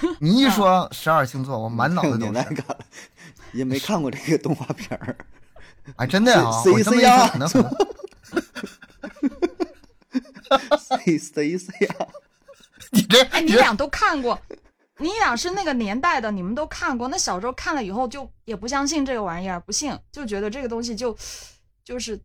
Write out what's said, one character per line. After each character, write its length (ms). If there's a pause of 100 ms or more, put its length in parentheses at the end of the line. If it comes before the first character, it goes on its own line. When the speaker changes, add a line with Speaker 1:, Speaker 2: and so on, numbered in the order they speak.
(220)
Speaker 1:
你 160
一 140
说 300
Speaker 2:
嗯。 120
Speaker 1:
十 160
二 160
星 180
座， 140
我 100
满 280
脑 80
子 80
都 20
是。 60
Speaker 3:
太 80
有 40
年 20
代 100
感 240
了， 100 (720)
也 140
没 140
看 200
过 120
这 60 (140)
个 60
动 180
画 120
片 320
儿。 180 (800)
Speaker 1:
哎， 100
真 160
的 180
啊， 220
Speaker 3:
谁， 80
Speaker 1:
我 100
这 100
么 60
一 40
说， 80
Speaker 3:
谁 80
呀？ 100
Speaker 1:
可 100
能 120
很 140 (3250)
Speaker 3:
<laughs> 260
谁， 120
谁， 400
谁 300
呀？ 200 (840)
Speaker 1:
你 100
这， 240
Speaker 2:
哎， 160
你 120
俩 220
都 140
看 320
过， 180 (600)
你 140
俩 220
是 160
那 120
个 100
年 260
代 220
的， 100
你 100
们 140
都 100
看 320
过。 120
那 80
小 220
时 60
候 60
看 240
了 80
以 80
后 160
就 220 (160)
也 100
不 120
相 200
信 180
这 80
个 80
玩 220
意 60
儿， 100
不 120
信， 240 (160)
就 140
觉 140
得 100
这 120
个 80
东 120
西 140
就， 200 (680)
就 160
是， 260